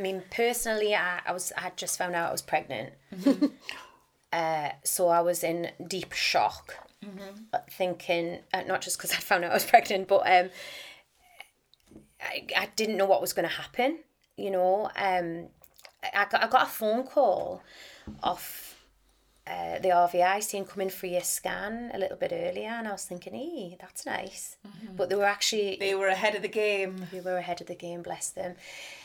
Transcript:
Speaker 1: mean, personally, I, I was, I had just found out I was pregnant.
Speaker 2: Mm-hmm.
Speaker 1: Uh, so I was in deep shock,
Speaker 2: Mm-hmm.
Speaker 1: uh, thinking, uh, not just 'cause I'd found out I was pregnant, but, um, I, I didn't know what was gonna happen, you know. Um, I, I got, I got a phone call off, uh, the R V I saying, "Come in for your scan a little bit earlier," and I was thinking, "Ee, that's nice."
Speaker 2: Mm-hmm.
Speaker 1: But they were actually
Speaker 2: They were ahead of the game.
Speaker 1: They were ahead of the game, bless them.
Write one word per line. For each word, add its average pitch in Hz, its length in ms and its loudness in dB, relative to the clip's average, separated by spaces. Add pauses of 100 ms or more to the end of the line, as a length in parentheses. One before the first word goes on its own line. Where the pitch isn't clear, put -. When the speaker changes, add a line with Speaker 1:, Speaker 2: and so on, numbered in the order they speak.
Speaker 1:
mean, 190 300 -2
personally, 220 640 2
I, 180 300 0
I - 80 -2
was, 180 240 -4
I - 60 -4
had 180 140 -6
just - 200 -4
found 180 180 -2
out 170 140 0
I - 40 -2
was - 100 -4
pregnant. 135 500 -4 (220)
Speaker 2:
Mm-hmm. 262 320 4 (840)
Speaker 1:
Uh, 160 380 0 (140)
so 180 240 2
I 170 120 8
was 170 240 2
in 165 260 0 (160)
deep 175 260 -6
shock, - 600 0 (300)
Speaker 2:
Mm-hmm. 196 400 -14 (100)
Speaker 1:
uh, - 40 2 (120)
thinking, 170 720 -2 (120)
uh, 190 140 0
not 185 160 -2
just - 160 -4
'cause - 160 -6
I'd - 80 -2
found 175 200 2
out 175 100 -2
I - 20 0
was 190 100 4
pregnant, 214 420 4
but, 196 140 6 (100)
um, 185 200 6 (1700)
I, - 340 -8
I 196 220 0
didn't 214 220 0
know 196 80 4
what 160 160 6
was 175 100 -2
gonna 170 160 0
happen, 277 520 -2 (360)
you 202 140 -4
know. 185 460 4
Um, 175 500 0 (560)
I, - 100 -4
I 202 180 2
got, - 140 4
I - 40 0
got - 160 8
a - 60 -8
phone 226 340 0
call 185 580 4 (600)
off, - 540 -6 (680)
uh, 170 320 -4
the 185 140 2
R 175 160 6
V 175 140 2
I 196 180 4
saying, 196 260 -4
"Come 196 160 -6
in 190 80 -2
for - 160 -10
your 175 160 -2
scan 208 720 -4
a 196 40 -4
little 190 200 -2
bit 180 160 -2
earlier," 180 340 -4
and 233 180 -6
I 208 60 -4
was - 140 -8
thinking, 185 280 -12
"Ee, 233 460 -8
that's - 240 -14
nice." - 520 -8 (120)
Speaker 2:
Mm-hmm. 202 280 -16
Speaker 1:
But 180 120 0
they 190 80 0
were 202 80 4
actually 202 560 2
Speaker 2:
They 196 140 2
were 196 140 2
ahead 208 260 2
of 190 80 -4
the 208 60 -2
game. 196 600 0
Speaker 1:
They 185 100 -10
were 180 180 -2
ahead 175 240 -6
of - 40 -14
the 175 80 -8
game, 175 280 -10
bless 170 260 -8
them. 180 280 -8 (480)